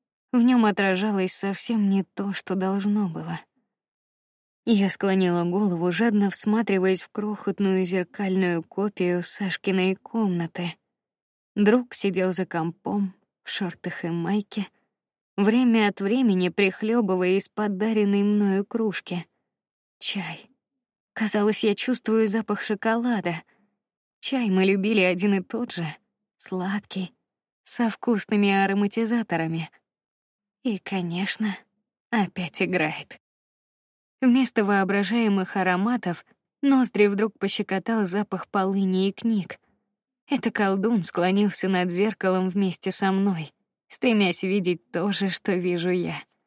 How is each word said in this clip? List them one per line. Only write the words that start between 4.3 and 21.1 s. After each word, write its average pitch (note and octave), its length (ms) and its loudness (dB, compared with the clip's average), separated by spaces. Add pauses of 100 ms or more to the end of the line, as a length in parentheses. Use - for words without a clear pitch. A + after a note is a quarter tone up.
Я G3 260 4
склонила F#3 520 0
голову, F3+ 480 0
жадно G3+ 380 2
всматриваясь F#3+ 720 0
в - 80 -18
крохотную G3 760 -2
зеркальную F#3 800 -2
копию F3+ 600 -2
Сашкиной F#3+ 720 -2
комнаты. F3 800 -4 (800)
Друг G#3+ 400 4
сидел F#3 360 0
за F3 140 -4
компом, F3+ 680 -4 (280)
в - 60 -14
шортах - 560 -8
и E3+ 40 -4
майке, F#3 580 -4 (680)
время A3+ 540 4
от - 100 -4
времени G3 500 2
прихлебывая F#3+ 880 2
из - 120 -4
подаренной G#3 760 0
мною G3+ 420 2
кружки. F#3+ 600 -4 (760)
Чай. E3 500 -8 (640)